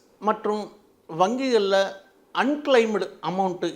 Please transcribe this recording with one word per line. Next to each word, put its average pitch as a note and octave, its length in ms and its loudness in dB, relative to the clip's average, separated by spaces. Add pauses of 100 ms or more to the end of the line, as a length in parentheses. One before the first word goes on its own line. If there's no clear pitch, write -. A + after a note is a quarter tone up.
(220)
மற்றும் G#3 420 -2 (460)
வங்கிகள்ல G3+ 640 2 (600)
அன்கிளைம்டு A#3 720 2 (240)
அமௌண்ட் F#3 360 -2 (100)